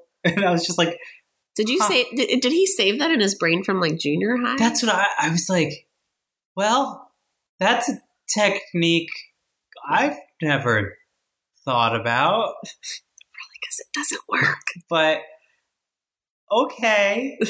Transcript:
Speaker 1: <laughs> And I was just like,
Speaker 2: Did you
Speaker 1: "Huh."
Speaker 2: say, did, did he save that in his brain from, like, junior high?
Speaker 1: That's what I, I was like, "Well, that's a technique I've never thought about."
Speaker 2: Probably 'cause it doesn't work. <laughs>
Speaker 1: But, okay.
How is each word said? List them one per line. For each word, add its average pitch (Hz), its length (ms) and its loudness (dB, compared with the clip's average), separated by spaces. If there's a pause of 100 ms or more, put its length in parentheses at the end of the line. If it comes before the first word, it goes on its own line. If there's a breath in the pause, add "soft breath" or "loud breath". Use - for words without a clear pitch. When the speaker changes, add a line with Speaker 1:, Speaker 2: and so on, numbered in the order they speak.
(120)
Speaker 1:
<laughs> - 120 -8
And 202 200 0
I 180 80 4
was 170 120 0
just 175 140 -2
like, 170 200 0 (580 loud breath)
Speaker 2:
Did 214 120 0
you 269 140 0
Speaker 1:
"Huh." 208 60 4
Speaker 2:
say, 254 160 2 (100)
did, 254 260 2
did 247 120 2
he 370 140 4
save 220 340 0
that 320 100 2
in 311 100 2
his 208 140 2
brain 170 300 0
from, 190 160 0
like, 165 180 0
junior 180 380 0
high? 240 200 -2
Speaker 1:
That's 226 260 2
what 220 120 2
I, 190 100 2 (160)
I 165 100 0
was 170 180 0
like, 160 400 -2 (680)
"Well, 226 540 -2 (480)
that's 233 300 0
a 233 100 -4 (340)
technique 170 800 0 (800)
I've 247 280 0 (240)
never 120 560 0 (680)
thought 117 340 2
about." 147 640 0
Speaker 2:
Probably - 1000 -18
'cause - 160 -4
it - 120 -10
doesn't - 380 -4
work. - 420 0
<laughs> - 160 -20
Speaker 1:
But, 156 340 2 (1300)
okay. 214 840 0 (140)